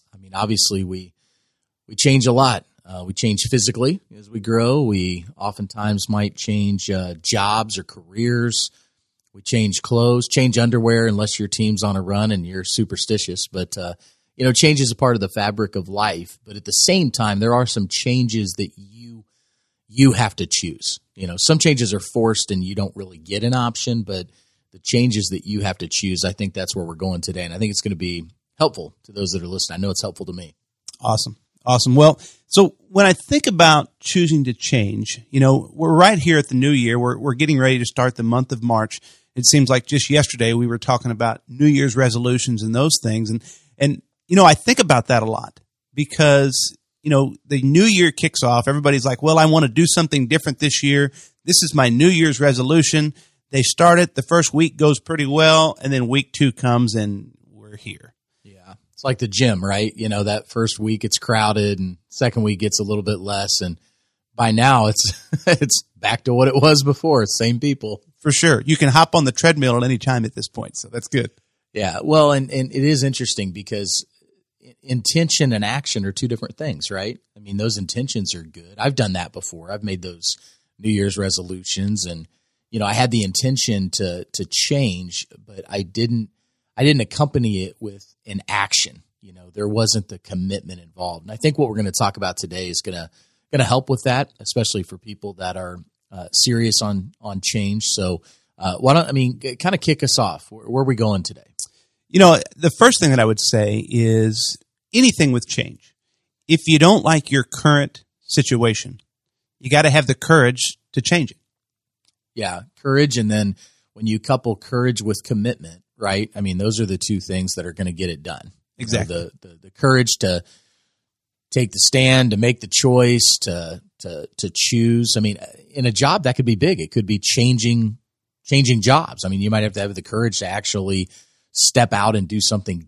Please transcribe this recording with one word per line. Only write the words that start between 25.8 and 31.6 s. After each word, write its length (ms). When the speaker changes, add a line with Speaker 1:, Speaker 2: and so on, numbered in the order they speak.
Speaker 1:
choose, 360
I 80
think 200
that's 220
where 100
we're 100
going 260
today. 220
And 100
I 40
think 140
it's 100
gonna 140
be 300
helpful 460
to 100
those 160
that 120
are 60
listening. 320
I 20
know 100
it's 100
helpful 240
to 80
me. 220
Speaker 2:
Awesome. 360